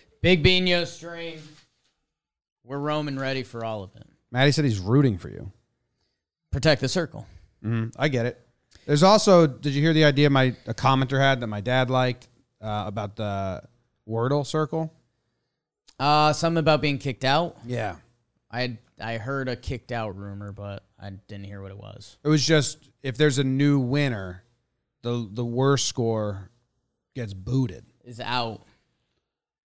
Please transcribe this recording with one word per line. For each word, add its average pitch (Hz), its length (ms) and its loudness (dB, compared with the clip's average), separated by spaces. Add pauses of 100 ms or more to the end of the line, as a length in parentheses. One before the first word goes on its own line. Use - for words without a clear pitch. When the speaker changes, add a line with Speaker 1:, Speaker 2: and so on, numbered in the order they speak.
(220)
Speaker 1:
Big 170 200 4
Bino 180 440 4
stream. 165 520 -14 (1300)
We're 135 140 -10
roaming 147 400 -4
ready 135 240 -4
for 117 200 -12
all 110 200 -6
of 95 120 -16
it. - 120 -20 (240)
Speaker 2:
Matty 135 220 4
said 156 120 2
he's 110 160 2
rooting 113 380 4
for 78 100 -14
you. 50 240 -14 (1000)
Speaker 1:
Protect 143 300 2
the 135 80 -2
circle. 139 380 -4 (360)
Speaker 2:
Mm-hmm. 113 280 -2 (100)
I 151 80 2
get 123 180 0
it. - 140 -6 (460)
There's 147 160 4
also, 190 440 8
did 139 260 -4
you 139 80 0
hear 160 120 4
the 156 120 6
idea 147 240 6
my, 131 280 4 (100)
a 117 80 -6
commenter 135 440 2
had 135 220 2
that 120 60 -6
my 104 140 -6
dad 123 300 0
liked, 127 380 -2 (320)
uh, 104 260 -4
about 104 300 -8
the 98 460 -6 (460)
Wordle 127 360 -2
circle? 160 480 -4 (1080)
Speaker 1:
Uh, 151 340 4
something 165 260 0
about 151 240 2
being 143 160 -2
kicked 131 260 -8
out? 151 320 0 (100)
Speaker 2:
Yeah. 113 300 -6 (540)
Speaker 1:
I, 123 280 -6 (220)
I 117 180 -8
heard 131 300 -6
a 123 80 -6
kicked 123 360 -10
out 110 240 -6
rumor, 101 360 -12
but 101 320 -12 (160)
I 98 100 -14
didn't 101 340 -16
hear 101 180 -16
what 95 80 -14
it 98 80 -18
was. - 460 -20
Speaker 2:
It 147 40 0
was 151 180 4
just, 151 440 0 (120)
if 131 140 -8
there's 139 220 2
a 139 60 0
new 139 340 2
winner, 120 640 -2 (600)
the, 120 300 -6
the 120 120 -6
worst 131 420 2
score 107 640 -4 (640)
gets 113 200 -10
booted. 98 500 -4 (200)
Speaker 1:
Is 117 160 -18
out. 117 420 -4 (1040)